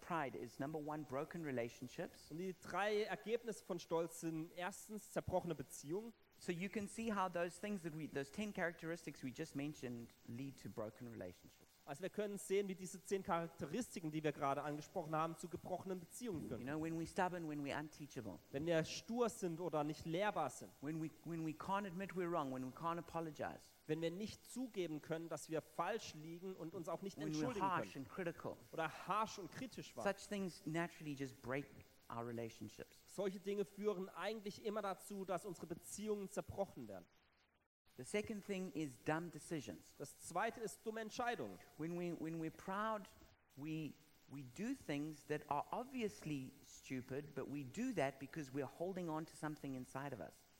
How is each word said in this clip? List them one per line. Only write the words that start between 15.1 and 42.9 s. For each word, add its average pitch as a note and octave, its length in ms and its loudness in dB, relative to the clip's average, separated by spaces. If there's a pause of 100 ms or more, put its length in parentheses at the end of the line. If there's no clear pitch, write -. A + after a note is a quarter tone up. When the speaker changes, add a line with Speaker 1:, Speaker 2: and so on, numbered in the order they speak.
Speaker 2:
haben, E3 220 4
zu F3+ 100 -6
gebrochenen F#3 500 -2
Beziehungen F3 440 -4
führen. - 180 -2
Speaker 1:
You B2 80 -4
know, D#3 140 2
when E3 180 2
we're E3 80 0
stubborn, F3 400 4
when D3 160 0
we're C3+ 160 2
unteachable. C3+ 580 -6 (140)
Speaker 2:
Wenn C#3+ 140 2
wir E3 180 8
stur A3+ 460 2
sind E3+ 320 0
oder D#3 240 4
nicht D3+ 200 0
lehrbar E3+ 440 4
sind. F#2+ 320 -8
Speaker 1:
When D#3 200 0
we, D#3+ 80 0 (140)
when E3 220 0
we D#3 60 2
can't G3 360 2
admit F#3 300 -2
we're F3 120 4
wrong, D3+ 220 4
when B2+ 140 0
we B2+ 80 -4
can't E3+ 260 2
apologize. D3+ 720 -2 (160)
Speaker 2:
Wenn D#3 140 2
wir E3 80 4
nicht G3+ 420 -2
zugeben F#3 500 0
können, E3 280 0
dass D#3+ 200 -4
wir D#3 120 2
falsch - 540 0
liegen E3+ 400 -6
und D#3+ 180 -4
uns E3+ 160 -2
auch E3 140 0
nicht G3 140 -4
Speaker 1:
When - 80 0
we're - 20 2
Speaker 2:
entschuldigen D#3 400 4
Speaker 1:
harsh E3 260 4
Speaker 2:
können. C3+ 120 -4
Speaker 1:
and - 80 -12
critical. E3+ 440 -2 (140)
Speaker 2:
Oder D#3+ 180 2 (180)
harsh G#3 300 4
und F3+ 140 -6
kritisch - 440 -6
waren. B2 160 4
Speaker 1:
Such - 160 -6
things G3 380 0
naturally E3 480 0
just C3 280 -2
break C#3 240 0 (440)
our A#2 160 -2
relationships. A#2 800 -6
Speaker 2:
Solche G3 340 0
Dinge G3+ 240 2
führen G3 460 0
eigentlich G3+ 560 -4
immer G#3+ 160 2
dazu, G3 420 -2
dass F3 220 0
unsere F3 220 -4
Beziehungen G3+ 600 -2
zerbrochen E3 580 -2
werden. F#2+ 180 -8 (920)
Speaker 1:
The B2+ 60 -6
second G#3 420 0
thing F#3 260 0
is D#3 200 0 (140)
dumb D#3+ 260 4
decisions. C3 640 -4
Speaker 2:
Das - 220 -8
zweite A3 420 2
ist - 240 -4
dumme A3+ 160 0
Entscheidungen. G#3+ 560 0 (200)
Speaker 1:
When E3+ 200 0
we, F3 220 2
when E3 220 0
we're D#3+ 100 0
proud, G#3 560 0 (480)